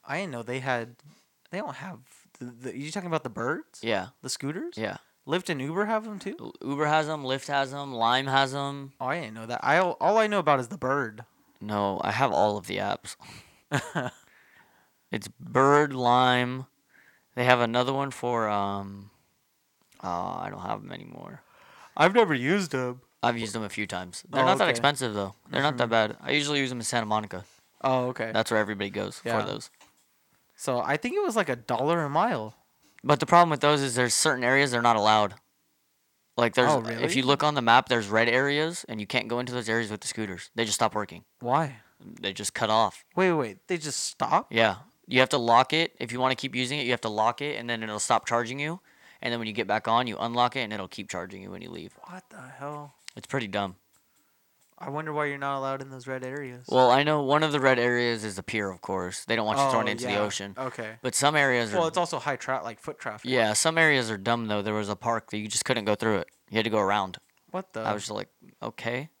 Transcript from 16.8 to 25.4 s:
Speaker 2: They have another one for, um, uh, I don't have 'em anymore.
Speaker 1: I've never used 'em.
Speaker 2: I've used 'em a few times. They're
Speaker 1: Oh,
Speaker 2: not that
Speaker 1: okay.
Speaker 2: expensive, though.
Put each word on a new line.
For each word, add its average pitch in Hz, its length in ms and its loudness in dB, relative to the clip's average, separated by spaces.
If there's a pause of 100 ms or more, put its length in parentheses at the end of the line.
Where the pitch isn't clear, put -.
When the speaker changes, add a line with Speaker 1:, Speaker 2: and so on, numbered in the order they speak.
Speaker 2:
They 123 80 -2
have 123 160 6
another 123 320 2
one 139 180 -2
for, 117 380 -2
um, 101 640 -4 (920)
uh, 95 60 -8 (320)
I 92 100 -8
don't 98 120 -12
have 104 200 -6
'em 92 100 -16
anymore. 85 500 -16 (540)
Speaker 1:
I've 175 200 6
never 196 180 6
used 151 400 0
'em. 127 260 -2 (220)
Speaker 2:
I've 120 160 2
used 110 160 -6
'em 113 80 -4
a 104 60 -6
few 104 180 -6
times. 90 420 -10
They're - 140 0
Speaker 1:
Oh, 131 40 4
Speaker 2:
not 190 120 4
that 208 60 4
Speaker 1:
okay. 165 60 2
Speaker 2:
expensive, 127 440 0
though. 98 200 -4 (140)